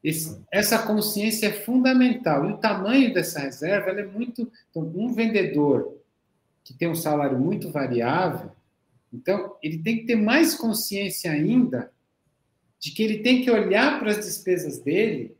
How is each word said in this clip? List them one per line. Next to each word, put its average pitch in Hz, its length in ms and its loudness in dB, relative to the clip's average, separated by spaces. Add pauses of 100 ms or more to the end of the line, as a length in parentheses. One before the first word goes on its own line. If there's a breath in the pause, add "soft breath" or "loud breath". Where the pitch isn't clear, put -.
esse, - 380 -4 (100)
essa 208 360 0
consciência 214 600 0
é 202 40 0
fundamental. 247 960 2
E 214 40 -4
o 208 60 -8
tamanho 220 540 2
dessa 160 280 -2
reserva, 180 500 -2
ela 196 100 -4
é 196 60 -8
muito. 220 440 -8 (200 soft breath)
Então, 160 240 -6
um 220 180 -2
vendedor 175 880 0 (640)
que - 80 -20
tem 165 160 -2
um 160 60 -2
salário 147 440 0
muito 190 320 -2
variável, 135 800 0 (600)
então, 175 500 -4
ele 160 160 -6
tem 220 200 -2
que 226 80 -8
ter 233 100 0
mais 247 380 4
consciência 196 760 -4
ainda 156 600 0 (840)
de - 140 -10
que 214 100 -2
ele 214 160 0
tem 247 240 4
que 247 80 2
olhar 214 480 4
para 214 120 -2
as 208 140 -2
despesas 165 540 -4
dele 180 600 -2